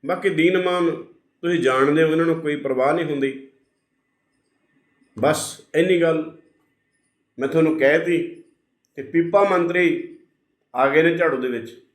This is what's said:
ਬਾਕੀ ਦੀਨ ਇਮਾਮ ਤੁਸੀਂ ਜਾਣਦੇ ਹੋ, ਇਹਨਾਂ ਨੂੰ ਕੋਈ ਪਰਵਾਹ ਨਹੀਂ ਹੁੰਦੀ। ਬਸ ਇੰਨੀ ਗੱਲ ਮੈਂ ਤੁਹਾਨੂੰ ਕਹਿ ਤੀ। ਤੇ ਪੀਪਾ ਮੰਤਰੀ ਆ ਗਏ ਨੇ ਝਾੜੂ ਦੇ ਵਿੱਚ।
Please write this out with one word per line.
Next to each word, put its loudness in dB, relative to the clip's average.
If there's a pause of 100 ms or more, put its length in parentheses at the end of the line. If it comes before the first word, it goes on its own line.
ਬਾਕੀ -2
ਦੀਨ 2
ਇਮਾਮ -2 (380)
ਤੁਸੀਂ -2
ਜਾਣਦੇ 2
ਹੋ, 2
ਇਹਨਾਂ 0
ਨੂੰ -2
ਕੋਈ -4
ਪਰਵਾਹ 0
ਨਹੀਂ -2
ਹੁੰਦੀ। -6 (1700)
ਬਸ -2 (140)
ਇੰਨੀ 2
ਗੱਲ -2 (960)
ਮੈਂ -4
ਤੁਹਾਨੂੰ 0
ਕਹਿ 4
ਤੀ। -4 (520)
ਤੇ -12
ਪੀਪਾ 2
ਮੰਤਰੀ 0 (580)
ਆ 2
ਗਏ 4
ਨੇ 2
ਝਾੜੂ 0
ਦੇ -4
ਵਿੱਚ। -8 (140)